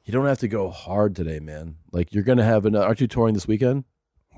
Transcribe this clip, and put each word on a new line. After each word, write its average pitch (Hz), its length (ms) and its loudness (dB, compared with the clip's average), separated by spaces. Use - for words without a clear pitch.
you 101 80 -10
don't 131 140 0
have 139 140 0
to 117 100 -4
go 98 200 -2
hard 95 460 -2
today, 80 240 -6
man. 76 380 -14
Like, 87 200 -2
you're 101 100 0
gonna 120 200 4
have 107 220 4
an-, 107 100 2
aren't 104 240 2
you 127 80 2
touring 113 260 2
this 101 140 -4
weekend? 123 380 0